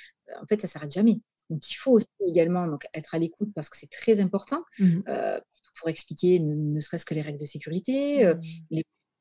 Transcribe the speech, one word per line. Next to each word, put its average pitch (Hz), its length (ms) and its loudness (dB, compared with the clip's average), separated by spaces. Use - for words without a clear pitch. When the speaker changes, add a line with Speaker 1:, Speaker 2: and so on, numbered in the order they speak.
Speaker 1:
Euh, - 120 -16
en - 60 -16
fait, 214 120 2
ça 175 80 -6
s'arrête 147 240 -8
jamais. 208 300 4
Donc, 156 200 -6
il - 60 -6
faut - 160 0
aussi 220 160 6
également 175 400 2
donc, 147 260 -6
être 156 220 -8
à 165 40 0
l'écoute 170 360 -4
parce 151 140 -8
que - 80 -12
c'est - 120 -14
très 220 300 2
important, 196 420 -2
Speaker 2:
Mm. 180 280 4
Speaker 1:
euh, - 320 -4
pour 165 80 -6
expliquer 175 520 2
ne, 151 160 0
ne 151 260 -2
serait-ce - 240 -6
que - 80 -6
les 151 80 -2
règles 147 180 -8
de 147 60 -10
sécurité, 254 800 0
euh, 170 80 6
Speaker 2:
Mm. 170 60 -8
Speaker 1:
les 160 120 -2